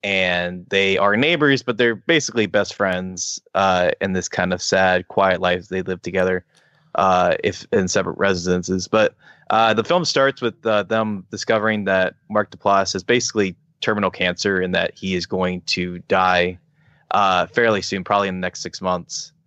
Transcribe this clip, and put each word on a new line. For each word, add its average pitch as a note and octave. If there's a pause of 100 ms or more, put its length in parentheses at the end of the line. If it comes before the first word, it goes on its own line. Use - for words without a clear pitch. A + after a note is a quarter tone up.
And F2+
they G2
are G2+
neighbors, C#3+
but A#2
they're A#2
basically A#2+
best G2+
friends, F#2 (140)
uh, F2+
in F#2+
this F#2
kind F#2
of F2+
sad, F#2
quiet F#2+
life F2+
they F#2
live F2+
together, F#2 (500)
uh, F2+
if -
in F#2+
separate F#2
residences. F2+
But, G#2+ (360)
uh, A2
the A2
film E3+
starts C#3
with, A#2
uh, G#2
them G#2+
discovering G#2+
that F#2+ (140)
Mark G#2+
Duplass G2
has F#2+
basically G#2+ (260)
terminal G#2
cancer F#2
and F2+
that F2+
he F#2+
is F2
going F#2
to F2+
die, F#2 (540)
uh, F#2
fairly A2
soon, F#2+
probably G2+
in F#2
the F2+
next -
six -
months. F#2 (140)